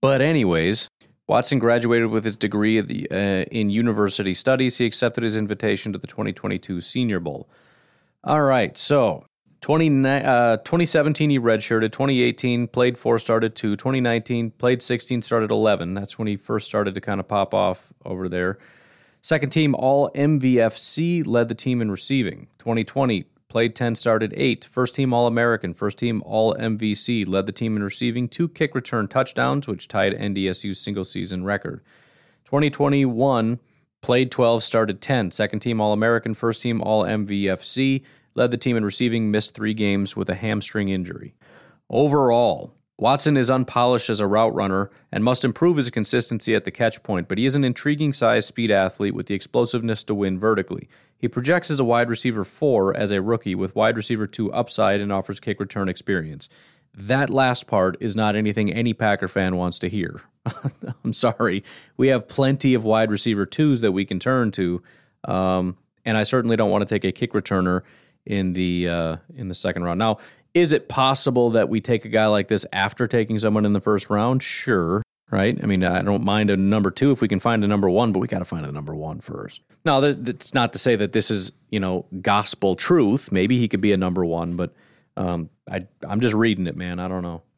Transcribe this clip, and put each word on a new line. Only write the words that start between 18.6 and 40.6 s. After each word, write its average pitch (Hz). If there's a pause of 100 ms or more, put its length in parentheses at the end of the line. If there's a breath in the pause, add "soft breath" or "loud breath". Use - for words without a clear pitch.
Second 143
team 151
All 139
M 147
V 127
F 110
C, 170
led 117
the 113
team 123
in 107
receiving. 104 (120)
Twenty 117
twenty, 123 (240)
played 117
ten, 120
started 113
eight. 131
First -
team 135
All-American, 117
first 104
team 117
All-M 110
V 107
C, 110
led 95
the 113
team 110
in 104
receiving, 120
two 170
kick 160
return 117
touchdowns, 131
which 95
tied 101
N 101
D 95
S 92
U's 98
single 101
season 92
record. - (640 soft breath)
Twenty 143
twenty-one, 131 (420)
played 127
twelve, 117
started 107
ten. 113
Second 104
team 113
All-American, 110
first 113
team 117
All-M 107
V 98
F 95
C, 135 (320 soft breath)
led 123
the 120
team 120
in 107
receiving, 113
missed 107
three 107
games 101
with 98
a 92
hamstring 107